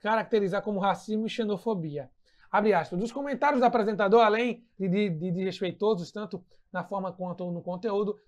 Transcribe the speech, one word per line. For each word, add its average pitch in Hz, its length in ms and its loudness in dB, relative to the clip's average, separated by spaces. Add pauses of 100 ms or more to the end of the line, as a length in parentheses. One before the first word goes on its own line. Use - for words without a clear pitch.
caracterizar 202 600 0
como 202 200 -4
racismo 214 440 -2
e 208 40 -4
xenofobia. 180 800 -4 (420)
Abre 208 220 4
aspas. 175 260 0
Dos 226 140 -4
comentários 285 480 0
do 254 40 6
apresentador, 214 560 4
além 226 440 2 (120)
de, 190 120 -2
de, 202 220 2
de 165 200 -4
desrespeitosos, 185 800 -2
tanto 208 320 -10 (300)
na 180 100 -4
forma 190 300 -6
quanto 180 360 -8
no 170 120 -6
conteúdo, 202 560 -4 (100)